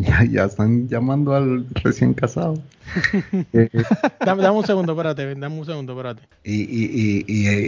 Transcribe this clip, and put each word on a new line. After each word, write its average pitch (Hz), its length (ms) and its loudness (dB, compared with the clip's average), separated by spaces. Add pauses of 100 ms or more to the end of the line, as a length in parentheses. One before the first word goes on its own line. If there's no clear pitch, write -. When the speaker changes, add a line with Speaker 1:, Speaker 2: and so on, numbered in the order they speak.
Speaker 1:
ya, - 220 4
ya 104 180 2
están 113 460 2
llamando 135 440 0
al 127 320 0 (180)
recién 127 300 2
casado. 160 420 -2 (380)
Speaker 2:
<laughs> - 600 -2
Speaker 1:
Eh, 113 160 6 (540)
Speaker 2:
Dame, 196 200 2
dame 196 140 4
un 202 80 0
segundo, 185 260 0
espérate, 156 340 -2
ven, 139 140 -8
dame 147 180 -8
un 151 80 -10
segundo, 143 280 -8
espérate. 127 300 -10 (200)
Speaker 1:
y, 104 180 -2
y, 113 240 -2
y, 107 420 0
y, 104 220 2 (180)